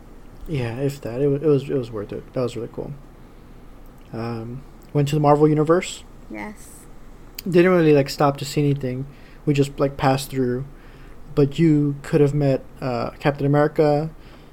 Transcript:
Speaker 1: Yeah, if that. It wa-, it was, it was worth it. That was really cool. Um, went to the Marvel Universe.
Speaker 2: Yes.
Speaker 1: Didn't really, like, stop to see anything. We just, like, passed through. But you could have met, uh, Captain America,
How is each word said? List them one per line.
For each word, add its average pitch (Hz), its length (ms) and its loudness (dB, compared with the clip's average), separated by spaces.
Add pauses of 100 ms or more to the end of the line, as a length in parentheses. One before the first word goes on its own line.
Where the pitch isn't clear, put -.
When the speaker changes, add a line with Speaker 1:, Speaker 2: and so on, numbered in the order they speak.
(480)
Speaker 1:
Yeah, 120 320 -4
if 139 220 -4
that. 117 200 -6
It 143 60 2
wa-, 139 80 2
it 143 80 -6
was, 143 260 2
it 147 80 -2
was 117 140 -6
worth 104 200 -8
it. - 220 -12
That 131 80 -2
was 117 140 -4
really 113 180 -10
cool. - 180 -10 (1200)
Um, 117 520 -10 (300)
went 143 160 2
to 151 60 -2
the 151 60 2
Marvel 147 260 6
Universe. 156 560 2 (280)
Speaker 2:
Yes. - 540 -14 (640)
Speaker 1:
Didn't 180 240 6
really, 160 220 6
like, 143 160 4
stop 143 280 0
to 147 80 -10
see - 160 -2
anything. 139 440 -2 (400)
We 151 80 2
just, 143 260 0
like, 139 180 0
passed 135 340 0
through. 131 340 -2 (680)
But 143 220 2
you 147 440 4
could - 200 0
have 143 120 2
met, 139 320 0 (160)
uh, 120 300 -4
Captain 143 340 -2
America, 147 640 2 (440)